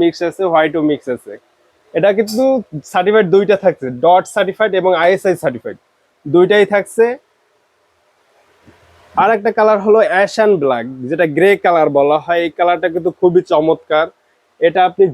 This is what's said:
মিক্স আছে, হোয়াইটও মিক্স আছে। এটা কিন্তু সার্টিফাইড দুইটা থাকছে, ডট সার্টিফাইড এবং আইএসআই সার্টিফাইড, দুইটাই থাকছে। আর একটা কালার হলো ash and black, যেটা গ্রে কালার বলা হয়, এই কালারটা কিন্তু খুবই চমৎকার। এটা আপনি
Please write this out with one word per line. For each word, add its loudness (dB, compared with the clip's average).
মিক্স 0
আছে, -6
হোয়াইটও 0
মিক্স -6
আছে। -18
এটা 0
কিন্তু -2
সার্টিফাইড 0
দুইটা 2
থাকছে, -2
ডট 4
সার্টিফাইড -2
এবং 0
আইএসআই 0
সার্টিফাইড, -8
দুইটাই 2
থাকছে। -2
আর 2
একটা -4
কালার 2
হলো 4
ash -2
and 4
black, -2
যেটা 0
গ্রে 2
কালার 2
বলা 2
হয়, -2
এই -6
কালারটা 0
কিন্তু -4
খুবই 2
চমৎকার। 0
এটা 0
আপনি 0